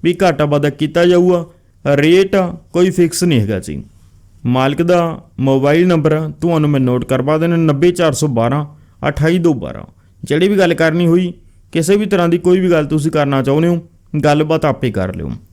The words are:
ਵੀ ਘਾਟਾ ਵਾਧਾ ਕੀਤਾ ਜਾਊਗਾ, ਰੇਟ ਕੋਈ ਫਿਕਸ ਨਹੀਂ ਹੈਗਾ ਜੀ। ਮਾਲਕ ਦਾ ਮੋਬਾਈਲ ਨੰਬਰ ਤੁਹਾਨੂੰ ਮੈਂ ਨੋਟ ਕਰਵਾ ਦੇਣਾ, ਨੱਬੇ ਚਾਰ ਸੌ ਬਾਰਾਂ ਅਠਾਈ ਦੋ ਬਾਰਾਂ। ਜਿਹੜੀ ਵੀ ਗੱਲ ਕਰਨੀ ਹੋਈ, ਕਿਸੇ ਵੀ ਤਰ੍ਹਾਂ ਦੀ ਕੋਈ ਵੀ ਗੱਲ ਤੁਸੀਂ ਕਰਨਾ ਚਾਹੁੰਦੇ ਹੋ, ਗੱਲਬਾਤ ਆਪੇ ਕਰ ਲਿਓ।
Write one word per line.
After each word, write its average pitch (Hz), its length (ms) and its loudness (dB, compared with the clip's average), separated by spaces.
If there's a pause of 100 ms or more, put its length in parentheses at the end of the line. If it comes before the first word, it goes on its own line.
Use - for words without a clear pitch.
ਵੀ 175 200 0
ਘਾਟਾ 156 220 0
ਵਾਧਾ 147 260 0
ਕੀਤਾ 151 340 -2
ਜਾਊਗਾ, 180 400 4 (400)
ਰੇਟ 175 520 2 (360)
ਕੋਈ 180 180 2
ਫਿਕਸ 175 340 0
ਨਹੀਂ 151 160 2
ਹੈਗਾ 101 180 -2
ਜੀ। 71 240 -10 (640)
ਮਾਲਕ 131 360 0
ਦਾ 170 380 0 (200)
ਮੋਬਾਈਲ 139 460 2
ਨੰਬਰ 156 440 0 (100)
ਤੁਹਾਨੂੰ 156 300 0
ਮੈਂ 139 100 0
ਨੋਟ 127 240 0
ਕਰਵਾ 131 340 -2
ਦੇਣਾ, 170 180 0
ਨੱਬੇ 160 340 2
ਚਾਰ 165 220 0
ਸੌ 156 140 -2
ਬਾਰਾਂ 127 380 -2 (440)
ਅਠਾਈ 160 300 0
ਦੋ 170 160 -2
ਬਾਰਾਂ। 85 280 -10 (400)
ਜਿਹੜੀ 147 260 0
ਵੀ 202 100 0
ਗੱਲ 170 160 2
ਕਰਨੀ 160 320 0
ਹੋਈ, 175 260 2 (400)
ਕਿਸੇ 170 240 0
ਵੀ 214 100 0
ਤਰ੍ਹਾਂ 175 220 0
ਦੀ 170 100 0
ਕੋਈ 180 220 2
ਵੀ 185 100 0
ਗੱਲ 160 140 2
ਤੁਸੀਂ 151 260 -2
ਕਰਨਾ 139 320 0
ਚਾਹੁੰਦੇ 143 260 0
ਹੋ, 175 120 -2 (440)
ਗੱਲਬਾਤ 156 400 0
ਆਪੇ 131 260 -2
ਕਰ 95 260 -4
ਲਿਓ। 80 140 -8 (220)